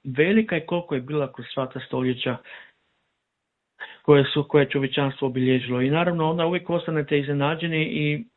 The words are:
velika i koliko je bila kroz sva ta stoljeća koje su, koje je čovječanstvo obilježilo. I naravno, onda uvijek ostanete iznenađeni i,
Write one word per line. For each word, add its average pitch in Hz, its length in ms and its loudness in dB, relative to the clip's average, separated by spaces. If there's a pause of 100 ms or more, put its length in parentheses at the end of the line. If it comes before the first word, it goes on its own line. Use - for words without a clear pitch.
velika 175 540 2
i 160 80 -6
koliko 175 300 -4
je 127 60 -2
bila 139 320 -4
kroz 123 200 -16
sva 135 120 -2
ta 131 140 -10
stoljeća 127 580 -2 (1600)
koje 143 320 6
su, 147 100 0
koje 147 200 4
je 135 60 -2
čovječanstvo 135 580 -2
obilježilo. 127 540 0
I 131 80 2
naravno, 165 400 2
onda 165 160 0
uvijek 175 240 -2
ostanete 160 500 -2
iznenađeni 156 640 -2
i, 151 420 -2 (120)